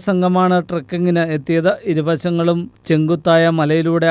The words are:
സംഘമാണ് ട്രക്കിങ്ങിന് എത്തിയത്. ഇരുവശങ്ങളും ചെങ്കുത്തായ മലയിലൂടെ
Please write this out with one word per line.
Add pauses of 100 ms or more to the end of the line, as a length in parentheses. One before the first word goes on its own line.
സംഘമാണ് (140)
ട്രക്കിങ്ങിന് (120)
എത്തിയത്. (200)
ഇരുവശങ്ങളും (280)
ചെങ്കുത്തായ (160)
മലയിലൂടെ